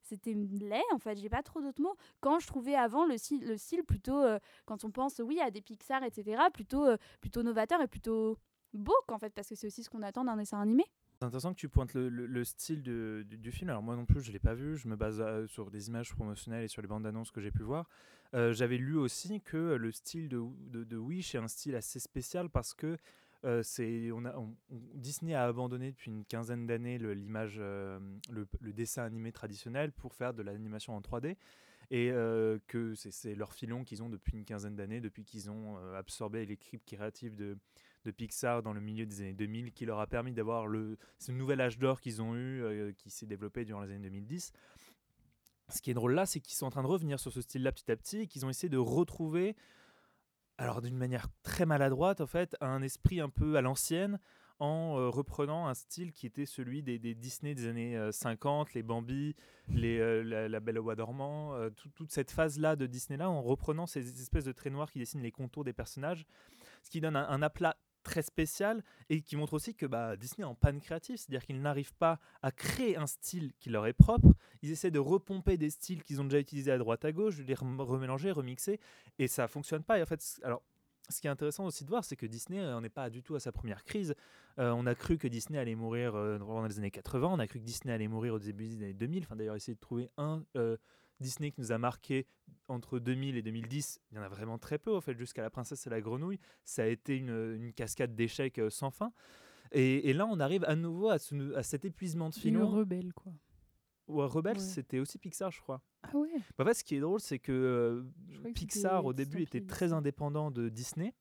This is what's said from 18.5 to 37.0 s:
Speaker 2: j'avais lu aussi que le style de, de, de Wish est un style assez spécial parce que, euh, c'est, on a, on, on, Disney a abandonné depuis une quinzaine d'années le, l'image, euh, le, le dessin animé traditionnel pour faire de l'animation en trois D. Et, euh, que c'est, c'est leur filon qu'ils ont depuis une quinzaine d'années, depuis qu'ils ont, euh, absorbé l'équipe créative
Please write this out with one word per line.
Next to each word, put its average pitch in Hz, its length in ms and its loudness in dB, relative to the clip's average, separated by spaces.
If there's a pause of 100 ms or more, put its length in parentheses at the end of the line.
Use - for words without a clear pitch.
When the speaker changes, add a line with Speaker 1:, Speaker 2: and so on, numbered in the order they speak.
Speaker 2:
j'avais 120 260 2
lu 139 200 0
aussi 175 420 0
que 160 360 0
le 113 180 0
style 165 340 -8
de, 123 160 -2 (260)
de, 117 140 -8
de 113 140 -8
Wish 156 380 -4
est - 20 0
un 113 100 -2
style 131 280 -4
assez 117 260 -6
spécial 175 480 -4
parce - 240 -2
que, 160 240 -4 (480)
euh, 120 160 4
c'est, 117 520 -2
on 117 100 -6
a, 127 140 -8
on, 117 180 -8 (160)
on, 120 80 -12 (160)
Disney 147 380 -6
a 131 100 4
abandonné 123 480 -2
depuis - 200 -14
une 107 120 -8
quinzaine 117 420 -4
d'années 120 320 -2
le, 107 160 -2
l'image, 107 460 -6
euh, 98 400 -6 (300)
le, 107 180 -8 (140)
le 110 120 -10
dessin 117 300 -4
animé 113 300 -6
traditionnel 120 580 -6
pour - 220 -14
faire 123 200 -4
de 113 80 -8
l'animation 107 540 -8
en 101 60 -6
trois 120 200 -4
D. 165 160 -4 (540)
Et, 120 200 4
euh, 113 460 2 (100)
que 113 280 -4
c'est, 104 160 -14
c'est 104 240 -8
leur 104 180 -6
filon 120 300 -6
qu'ils 113 180 -8
ont 117 80 -8
depuis 104 280 -4
une 104 80 -10
quinzaine 104 320 -6
d'années, 104 240 -6
depuis 107 240 -8
qu'ils 104 260 -12
ont, 107 260 -8
euh, 92 220 -10
absorbé 107 460 -6
l'équipe 104 400 -12
créative 107 500 -8